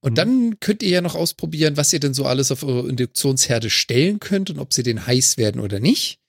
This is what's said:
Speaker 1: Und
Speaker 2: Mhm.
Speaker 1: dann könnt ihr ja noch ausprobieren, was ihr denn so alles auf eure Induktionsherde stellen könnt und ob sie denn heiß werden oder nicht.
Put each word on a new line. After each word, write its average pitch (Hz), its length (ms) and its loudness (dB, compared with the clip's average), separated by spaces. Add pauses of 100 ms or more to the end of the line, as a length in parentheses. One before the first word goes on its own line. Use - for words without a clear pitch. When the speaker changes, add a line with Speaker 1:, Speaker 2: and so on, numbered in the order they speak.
Speaker 1:
Und 131 100 0
Speaker 2:
Mhm. 113 40 0
Speaker 1:
dann 233 440 2
könnt 214 240 -2
ihr 196 60 0
ja 180 100 4
noch 175 160 -4
ausprobieren, 156 600 -2
was 147 160 2
ihr 156 80 0
denn 143 120 0
so 135 120 -2
alles 131 260 0
auf 131 120 -4
eure 123 260 -2
Induktionsherde 123 800 0
stellen 165 500 2
könnt 190 300 -2
und 147 100 -8
ob 135 140 -4
sie 131 100 0
denn 117 240 -2
heiß 127 300 2
werden 110 240 0
oder 98 180 -4
nicht. 180 500 0